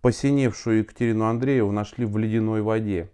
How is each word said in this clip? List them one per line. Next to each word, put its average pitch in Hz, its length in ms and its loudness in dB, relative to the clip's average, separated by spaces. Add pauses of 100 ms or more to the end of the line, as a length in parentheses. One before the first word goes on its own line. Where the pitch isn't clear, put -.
«Посиневшую 123 760 2
Екатерину 110 460 -2
Андрееву 117 460 0
нашли 104 340 -4
в 104 120 -2
ледяной 110 460 0
воде». 107 500 -2